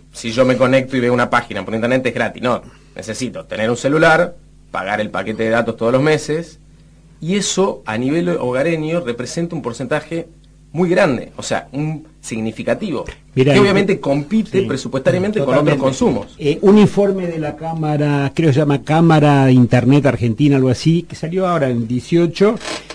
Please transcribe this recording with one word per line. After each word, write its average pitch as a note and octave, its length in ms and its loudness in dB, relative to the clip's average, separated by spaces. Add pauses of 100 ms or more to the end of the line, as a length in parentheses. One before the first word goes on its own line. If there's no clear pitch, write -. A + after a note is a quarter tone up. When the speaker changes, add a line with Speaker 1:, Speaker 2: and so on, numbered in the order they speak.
(120)
Speaker 1:
si A#2 200 -10
yo B2 120 2
me B2+ 140 2
conecto B2+ 400 0
y B2 40 0
veo A#2+ 120 2
una A#2+ 160 0
página G#2 340 -4
por G2+ 120 -8
internet B2 320 0
es A2+ 80 -4
gratis, A2 260 -4
no, A#2+ 220 -2 (320)
necesito G#2+ 500 -10
tener A2 240 -4
un A#2+ 80 -2
celular, D#3+ 580 2 (360)
pagar G2 300 -4
el G#2+ 100 -6
paquete G#2+ 320 -6
de A2+ 60 0
datos A2+ 280 -2
todos A2+ 140 -2
los C3 100 2
meses, D3+ 560 -2 (640)
y E3+ 160 -4
eso G3 500 -2
a A2 120 -6
nivel D3+ 320 -2
hogareño D#3 720 -2
representa B2 520 -6
un D#3 80 -8
porcentaje D3+ 680 -6 (440)
muy F3 180 0
grande, E3 460 0
o - 80 -14
sea, - 300 -6
un D3+ 340 -6 (140)
significativo, A2+ 840 -6 (320)
Speaker 2:
Mirá, C3 160 4
Speaker 1:
que F#3+ 60 6
Speaker 2:
en G3+ 60 6
Speaker 1:
obviamente G3 320 2
Speaker 2:
sí, - 40 -10
Speaker 1:
compite E3 640 -2
Speaker 2:
sí, - 40 0
Speaker 1:
presupuestariamente F3 720 -2
con C#3 100 0
Speaker 2:
totalmente. D3 280 2
Speaker 1:
otros C3 120 -2
consumos. C3+ 500 -2
Speaker 2:
Eh, D3+ 220 0
un G#3 180 6
informe F#3+ 480 2
de E3 120 -6
la D3 180 -6
Cámara, D3+ 760 -2
creo E3 160 2
que C3+ 40 4
se C3+ 80 2
llama C#3+ 200 2
Cámara D3+ 640 4
de C3 40 6
Internet B2+ 540 4
Argentina, B2+ 500 2
algo C3 140 2
así, E3 340 2
que - 140 -14
salió F3+ 280 -4
ahora D#3+ 240 0
en A#2 200 -2
dieciocho, E3+ 680 0 (400)